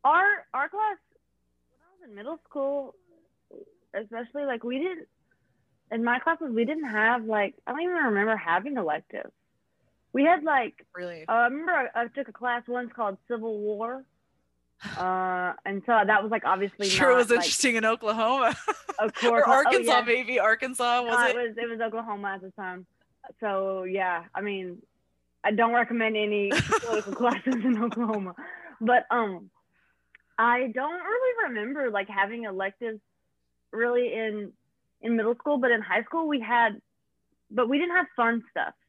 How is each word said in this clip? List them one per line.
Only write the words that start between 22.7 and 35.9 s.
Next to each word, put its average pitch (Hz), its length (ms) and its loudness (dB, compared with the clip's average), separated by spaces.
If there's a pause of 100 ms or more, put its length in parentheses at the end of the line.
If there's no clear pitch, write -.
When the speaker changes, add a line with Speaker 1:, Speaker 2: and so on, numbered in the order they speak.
Speaker 1:
So, 190 440 -4
yeah, 185 420 -4 (100)
I 190 60 -6
mean, 190 400 -8 (600)
I 208 80 2
don't 233 220 2
recommend 233 440 0
any 208 440 0
Speaker 2:
<laughs> - 200 0
Speaker 1:
political 214 320 -4
classes 247 420 0 (100)
in 233 180 2
Oklahoma. 214 520 -4 (460)
But, 240 300 4
um, 196 400 -2 (840)
I 240 360 2
don't 285 200 -4 (100)
really 466 460 0
remember, 247 420 -4
like, 196 180 -4
having 208 360 -4
electives 208 560 -6 (720)
really 240 420 0
in, 214 400 -6 (480)
in 226 160 0
middle 226 180 2
school, 294 240 0
but 240 120 4
in 220 100 2
high 196 220 -2